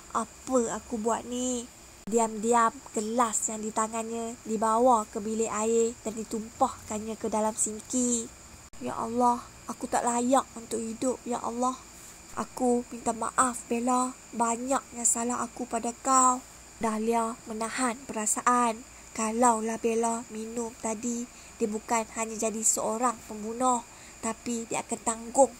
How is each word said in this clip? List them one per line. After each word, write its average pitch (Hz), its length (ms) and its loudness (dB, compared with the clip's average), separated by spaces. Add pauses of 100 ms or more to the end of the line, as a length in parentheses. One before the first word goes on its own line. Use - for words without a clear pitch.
(160)
apa 226 640 -2
aku - 160 -8
buat 220 320 -2
ni?" 247 400 -4 (400)
Diam-diam, 226 640 4 (240)
gelas 226 560 0
yang 214 80 -6
di 214 160 -4
tangannya 226 720 -4
dibawa 220 640 6
ke - 80 -4
bilik 220 320 -2
air 226 400 2 (160)
dan 214 80 -6
ditumpahkannya 220 1040 -4
ke 233 80 -4
dalam 214 320 2
sinki. 240 720 -2 (480)
"Ya 247 160 -6
Allah, 240 480 0 (240)
aku - 160 -10
tak - 240 0
layak 247 480 2
untuk 226 240 -6
hidup, 226 480 -2
Ya 233 160 -4
Allah. 247 320 -2 (640)
Aku 240 480 0
minta 240 240 -6
maaf, 233 560 0
Bella. 254 480 0 (160)
Banyaknya 240 720 -2
salah 240 400 0
aku 240 240 -8
pada 233 240 -2 (160)
kau." 254 320 6 (400)
Dahlia 226 560 0 (160)
menahan 226 560 -2
perasaan. 226 720 2 (320)
Kalaulah 226 640 2
Bella 226 560 0
minum 226 480 -6
tadi, 233 480 -4 (320)
dia 226 80 2
bukan 220 480 -2
hanya 226 320 -4
jadi 220 160 -4
seorang 226 500 0 (160)
pembunuh, 226 560 0 (400)
tapi 226 400 -4
dia - 160 -4
akan - 240 -8
tanggung 233 540 2